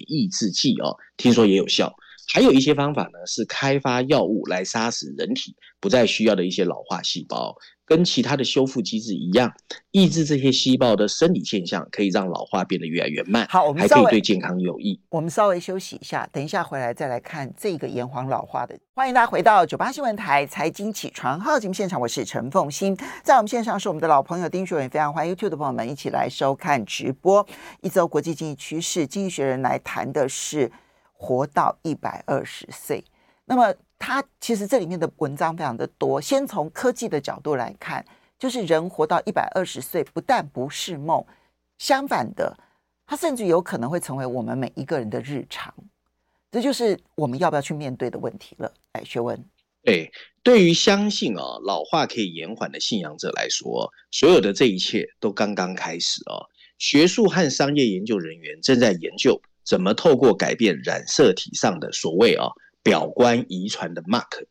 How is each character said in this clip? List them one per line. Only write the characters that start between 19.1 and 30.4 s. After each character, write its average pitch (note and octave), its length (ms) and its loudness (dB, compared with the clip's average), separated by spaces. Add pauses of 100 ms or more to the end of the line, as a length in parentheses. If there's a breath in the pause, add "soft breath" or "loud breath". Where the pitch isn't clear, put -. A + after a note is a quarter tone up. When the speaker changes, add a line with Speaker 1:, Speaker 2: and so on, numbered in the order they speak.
Speaker 2:
大 B3 80 4
家 A#3 60 4
回 F3+ 160 0
到 G#3 200 8
九 D3+ 140 -4
八 A3 140 -2
新 C#4+ 120 -8
闻 A3+ 120 -2
台 C#3+ 320 0
财 D3+ 200 -4
经 G3+ 240 -6
起 - 200 -10
床 C3+ 280 -4
号 C#4+ 200 0
节 G#3+ 80 -4
目 F#3 80 -4
现 G3+ 120 -2
场， D3+ 140 -4
我 A#2+ 60 0
是 A#2 180 -4
陈 B2 240 -6
凤 C#3+ 220 0
馨。 F#3+ 260 -2 (260 loud breath)
在 D4 120 6
我 A#3 80 6
们 G#3+ 40 -6
线 A#3 160 -2
上 G#3 160 -2
是 G3+ 80 -6
我 F#3 60 0
们 D#3 80 -8
的 E3 60 0
老 C#3+ 160 6
朋 F3 160 -8
友 E3 100 -4
丁 F3+ 160 -4
学 F3 100 -4
文， C3+ 140 -2
非 D3+ 100 -2
常 D3 140 0
欢 D#3+ 160 -2
迎 F#3 60 -4
YouTube G3 140 -4
的 D#3+ 60 -6
朋 C#3+ 120 -4
友 C3 40 -2
们 A#2 160 -4
一 C#3+ 60 -8
起 C#3 160 -10
来 C3 180 -2
收 C3+ 280 -2
看 C#3 280 -2
直 C3 300 -6
播。 G3 340 4 (340 loud breath)
一 F#3 60 -4
周 E3+ 200 2
国 D#3 120 -2
际 E3 140 -2
经 D#3 160 -8
济 C#3+ 60 -10
趋 D#3 260 -10
势， E3+ 240 -2
经 G3 200 -4
济 F#3 40 -4
学 D3 160 -4
人 C3 160 -2
来 B2+ 160 0
谈 - 340 -8
的 C#3 160 0
是 C#3 440 -2 (460 soft breath)